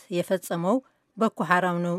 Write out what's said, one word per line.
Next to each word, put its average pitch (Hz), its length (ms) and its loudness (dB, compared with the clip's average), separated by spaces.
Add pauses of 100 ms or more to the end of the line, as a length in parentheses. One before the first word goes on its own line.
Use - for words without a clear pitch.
(100)
የፈጸመው 180 640 0 (400)
ቦኮ 226 280 0
ሐራም 180 360 2
ነው 175 180 -2